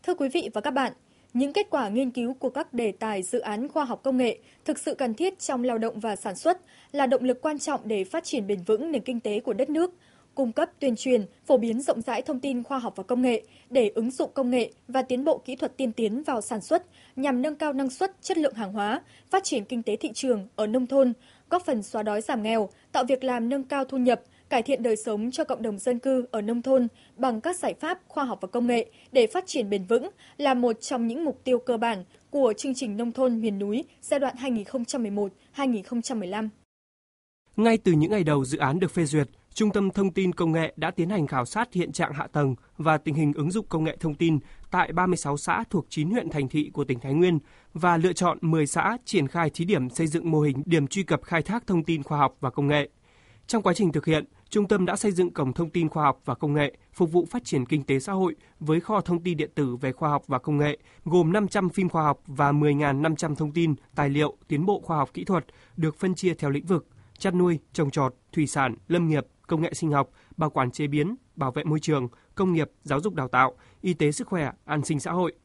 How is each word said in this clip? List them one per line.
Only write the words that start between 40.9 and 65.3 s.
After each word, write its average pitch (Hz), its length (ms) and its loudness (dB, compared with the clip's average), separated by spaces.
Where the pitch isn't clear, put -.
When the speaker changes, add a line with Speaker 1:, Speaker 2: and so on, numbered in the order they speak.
Speaker 2:
tiến 170 180 0
hành 180 180 0
khảo 127 180 -2
sát - 280 -4
hiện 170 180 0
trạng 143 220 -4
hạ 143 140 -6
tầng 139 280 2
và 156 200 4
tình 147 180 -2
hình 147 180 2
ứng 151 180 0
dụng 208 180 -2
công 160 140 0
nghệ 160 160 -2
thông 156 160 -2
tin 165 240 2
tại 180 220 0
ba 180 140 2
mươi 175 100 2
sáu 143 200 -2
xã 175 320 -2
thuộc 175 200 0
chín 156 200 -2
huyện 226 200 0
thành 139 200 -2
thị 151 240 0
của 143 100 -2
tỉnh 127 160 -2
Thái 135 140 -4
Nguyên 170 260 6
và 170 240 4
lựa 175 160 4
chọn 175 280 0
mười 160 260 2
xã 202 380 0
triển 156 220 2
khai 170 260 0
thí 170 120 -4
điểm 151 240 2
xây 165 180 -2
dựng 165 240 0
mô 151 100 4
hình 143 240 0
điểm 160 220 4
truy 196 160 -2
cập 151 200 0
khai 165 180 -2
thác 220 260 -4
thông 170 160 2
tin 156 200 0
khoa 151 140 -2
học 139 220 2
và 135 100 -2
công 143 180 0
nghệ. 147 220 2
Trong 226 140 0
quá 185 120 4
trình 175 180 2
thực 147 140 -2
hiện, 151 200 2
trung 208 180 2
tâm 190 180 4
đã 185 100 0
xây 208 160 0
dựng 175 220 2
cổng 131 200 0
thông 170 160 -2
tin 160 200 0
khoa 156 140 -2
học 135 220 2
và 127 100 -2
công 147 180 -2
nghệ, 147 240 0
phục 170 180 2
vụ 170 140 4
phát 240 200 -6
triển 131 200 0
kinh 151 180 0
tế 135 160 2
xã 196 140 -4
hội 190 220 0
với 156 200 0
kho 202 220 0
thông 170 220 -2
tin 175 140 0
điện 151 180 -4
tử 131 200 0
về 131 160 -4
khoa 151 180 -2
học 143 180 0
và 131 120 0
công 151 180 0
nghệ, 147 200 0
gồm 170 280 4
năm 208 140 2
trăm 190 220 0
phim 185 200 0
khoa 160 140 0
học 143 240 2
và 143 240 2
mười 147 220 4
ngàn 143 280 2
năm 160 140 2
trăm 151 200 -2
thông 151 160 -4
tin, 160 240 2
tài 143 140 2
liệu, 147 280 0
tiến 151 180 0
bộ 202 140 2
khoa 165 180 -4
học 135 160 0
kỹ 175 100 -8
thuật, 180 220 0